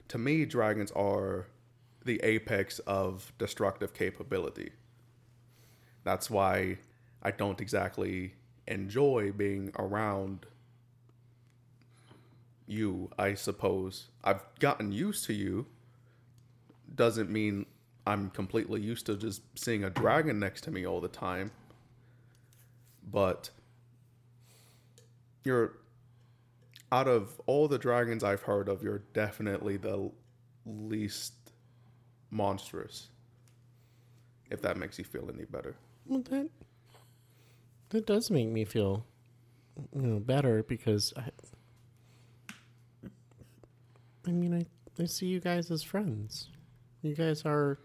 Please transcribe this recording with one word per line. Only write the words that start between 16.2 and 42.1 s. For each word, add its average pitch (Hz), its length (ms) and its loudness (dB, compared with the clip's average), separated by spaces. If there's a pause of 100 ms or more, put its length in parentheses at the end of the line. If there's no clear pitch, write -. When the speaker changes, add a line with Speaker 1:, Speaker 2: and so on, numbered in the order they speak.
Speaker 1:
Doesn't 113 380 4
mean 104 360 0 (380)
I'm 101 260 0
completely 107 500 -2
used 110 260 -4
to 107 100 0
just 104 260 -6 (120)
seeing 107 300 -2
a 95 60 -2
dragon 120 500 4
next 98 220 -4
to 160 100 -8
me 92 120 -4
all 90 160 -2
the 85 60 -2
time. 92 460 -6 (1600)
But 98 420 2 (1900)
you're, 123 300 4 (1160)
out 131 160 4
of 113 400 2
all 147 220 4
the 139 100 2
dragons 117 460 2
I've 101 180 2
heard 101 260 2
of, 98 140 -2
you're 101 200 -2 (100)
definitely 101 640 -2
the 101 140 -4
l-, 101 220 -4 (540)
least 107 680 -6 (960)
monstrous. - 760 -4 (1400)
If 104 120 -6
that 90 140 0
makes 85 220 -6
you 87 60 -8
feel - 280 -8
any - 120 -12
better. - 320 -10 (300)
Speaker 2:
Well, 262 240 -2
that, 277 180 -2 (1400)
that 220 160 0
does 220 240 4
make 127 180 4
me 113 160 2
feel, 104 400 2 (920)
you 139 80 -2
know, 113 180 2
better 123 420 4
because 107 540 0
I, 117 140 -6 (3000)